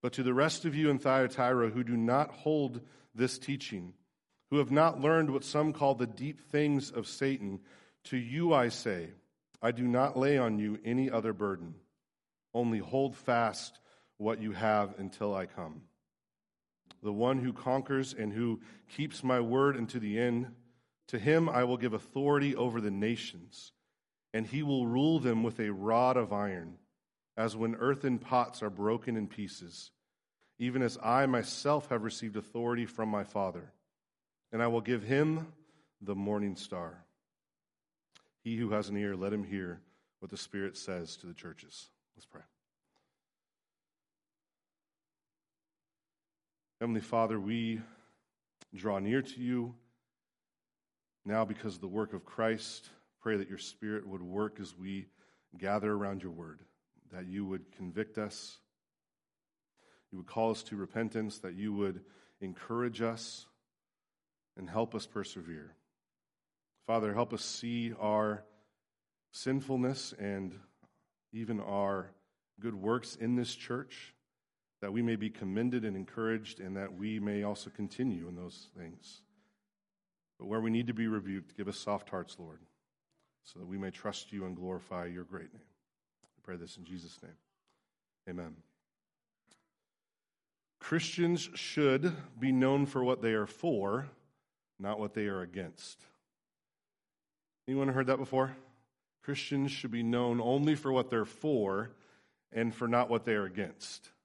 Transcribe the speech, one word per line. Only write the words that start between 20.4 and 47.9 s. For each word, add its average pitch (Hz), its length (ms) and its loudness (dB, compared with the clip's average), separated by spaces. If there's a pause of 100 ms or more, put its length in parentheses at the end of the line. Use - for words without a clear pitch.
to 120 100 -4
him 156 280 6
I 123 180 4
will 123 120 2
give 117 160 0
authority 139 640 2
over 117 240 2
the 104 100 0
nations, 98 840 -4 (600)
and 110 140 -2
he 131 160 -2
will 135 240 2
rule 143 340 4
them 113 220 4
with 113 180 0
a 107 80 2
rod 113 480 4
of 110 160 2
iron, 92 460 -2 (580)
as 110 200 0
when 113 200 0
earthen 131 420 2
pots 123 440 0
are 107 60 -2
broken 110 480 0
in 104 100 -2
pieces, 90 680 -12 (680)
even 123 240 0
as 117 200 0
I 120 220 6
myself 139 640 0
have 117 140 0
received 110 340 -6
authority 117 480 -2
from 110 240 -4
my 104 160 0
Father. 95 480 -4 (800)
And 113 100 0
I 120 40 4
will 117 160 2
give 113 200 0
him 156 440 2 (560)
the 98 120 -4
morning 101 400 0
star. 87 480 -10 (1400)
He 113 140 -4
who 113 140 0
has 104 200 2
an 101 80 0
ear, 101 180 0
let 95 160 0
him 104 120 -2
hear 90 360 -6 (380)
what 95 120 -14
the 101 60 -10
Spirit 98 400 -6
says 90 420 -8
to - 80 -16
the 85 60 -12
churches." - 560 -16 (260)
Let's - 120 -20
pray. - 160 -20 (4000)
Heavenly 117 200 0
Father, 113 400 0
we 113 400 -2 (920)